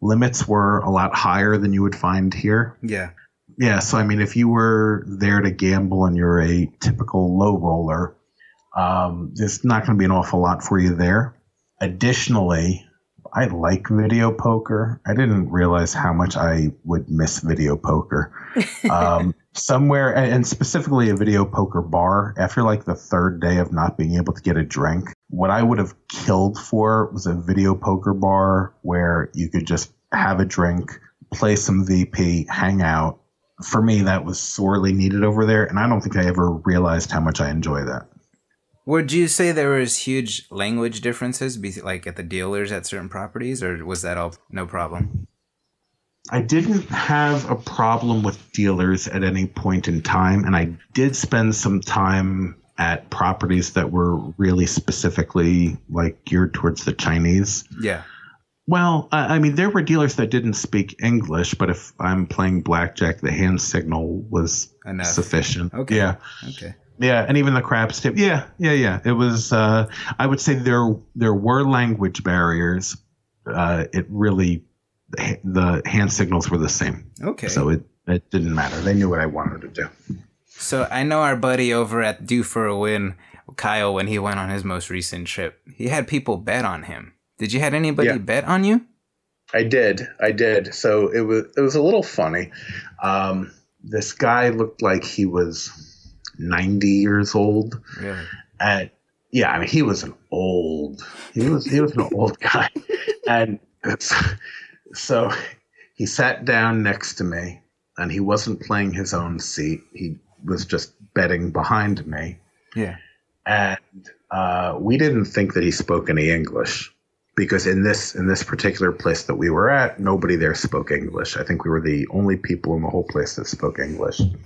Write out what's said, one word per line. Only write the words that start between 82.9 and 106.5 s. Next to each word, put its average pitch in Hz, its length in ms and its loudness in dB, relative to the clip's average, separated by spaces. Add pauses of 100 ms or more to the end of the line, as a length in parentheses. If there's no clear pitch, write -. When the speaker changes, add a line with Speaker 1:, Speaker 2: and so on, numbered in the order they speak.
Speaker 2:
Kyle, 104 380 0
when 95 120 -2
he 107 140 -2
went 101 180 -4
on 95 120 -4
his 98 120 -6
most 90 280 -6
recent 90 360 -8
trip, 85 320 -8 (160)
he 117 140 -6
had 143 180 -2
people 131 300 -2
bet 107 280 -4
on 85 200 -6
him. 67 300 -16 (240)
Did 107 160 -4
you 131 60 0
have 147 120 0
anybody 147 380 0
Speaker 1:
Yeah. 123 80 0
Speaker 2:
bet 113 260 -2
on 185 200 0
you? 226 200 4 (720)
Speaker 1:
I 117 80 2
did. 113 440 2 (140)
I 110 120 2
did. 107 420 0
So 107 340 2
it 113 140 0
was, 110 220 0 (120)
it 139 60 2
was 135 120 2
a 147 80 2
little 196 200 4
funny. 85 500 -4 (500)
Um, 95 480 -2 (320)
this 110 300 -6
guy 123 380 2
looked 113 320 -2
like 92 200 2
he - 220 -2
was 87 460 -2 (680)
ninety 95 500 0
years 101 460 2
old. 107 460 2 (200)
Speaker 2:
Really? 95 220 -8 (380)
Speaker 1:
And 98 300 0 (420)
yeah, 110 180 2
I 78 80 0
mean, 90 100 -4
he 156 140 4
was 104 200 0
an - 120 -12 (160)
old, 80 720 -2 (320)
he 123 140 2
was, 147 180 0
he 143 140 2
was 147 160 2
an 113 180 0
old 104 240 0
guy. - 360 0
<laughs> 311 40 -6 (500)
And 113 320 0 (400)
so, - 160 -2 (760)
so 117 380 0 (640)
he 110 120 -4
sat 127 380 -2
down 113 380 2